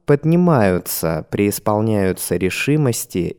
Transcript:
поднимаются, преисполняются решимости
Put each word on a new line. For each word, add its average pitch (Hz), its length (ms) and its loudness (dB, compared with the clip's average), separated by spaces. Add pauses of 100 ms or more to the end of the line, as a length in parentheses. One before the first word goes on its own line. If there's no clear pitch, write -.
поднимаются, 123 1200 2
преисполняются 104 1080 0
решимости 139 1000 -2